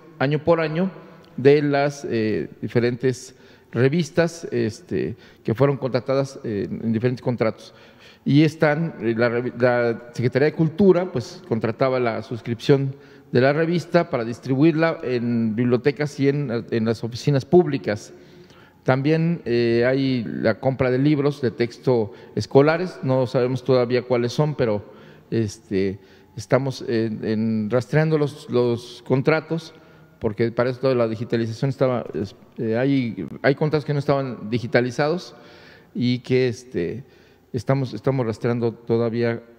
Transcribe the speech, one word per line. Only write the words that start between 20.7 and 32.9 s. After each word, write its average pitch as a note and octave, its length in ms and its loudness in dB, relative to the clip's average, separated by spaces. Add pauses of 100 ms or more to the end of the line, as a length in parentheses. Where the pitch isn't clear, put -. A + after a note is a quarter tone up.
de B2+ 80 2
libros C#3+ 440 2
de A#2 100 0
texto A#2 600 0 (240)
escolares, D#3 680 4
no C3 240 0
sabemos B2+ 360 0
todavía B2 380 2
cuáles A#2+ 320 -2
son, D3+ 220 0
pero, G#2+ 280 0 (480)
este, G2 680 -2 (360)
estamos C3 520 -2
en, A2+ 360 -2
en A2 460 -2
rastreando D3+ 480 0
los, D3 320 -4
los A#2+ 560 0
contratos, D#3 680 0 (460)
porque A2+ 320 -2
para B2 180 0
esto C3 260 0
la A#2+ 120 2
digitalización A2+ 600 -2
estaba, B2+ 440 0
es-, D#2+ 220 -6 (220)
eh, A2 200 -2
hay, B2 500 -2 (140)